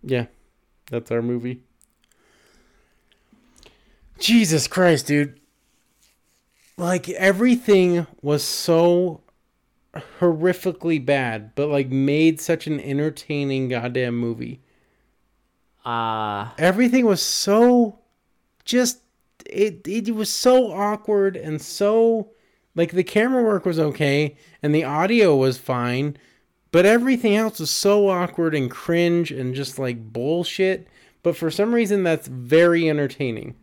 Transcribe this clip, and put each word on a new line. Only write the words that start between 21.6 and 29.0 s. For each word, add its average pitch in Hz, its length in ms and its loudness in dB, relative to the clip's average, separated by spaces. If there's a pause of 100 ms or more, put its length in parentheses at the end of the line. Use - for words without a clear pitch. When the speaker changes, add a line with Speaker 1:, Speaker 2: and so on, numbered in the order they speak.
Speaker 1:
so, 220 680 0 (460)
like, 170 160 0
the 180 120 0
camera 240 400 0
work 208 220 0
was 170 140 -2
okay 147 560 0 (260)
and 147 140 0
the 160 80 2
audio 175 520 2
was 131 220 2
fine, 123 580 -4 (560)
but 175 140 4
everything 240 500 2
else 220 240 -2
was 156 120 -6
so 202 380 2
awkward 175 440 -2
and 135 160 -2
cringe 170 600 -2